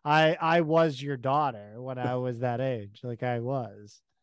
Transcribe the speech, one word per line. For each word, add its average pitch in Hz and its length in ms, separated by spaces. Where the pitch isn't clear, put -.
I, 156 340
I 165 220
was 160 400
your 143 160
daughter 120 640
when 127 180
I 123 180
was 123 240
that 120 200
age. 110 420
Like, 120 200
I 120 180
was. 107 640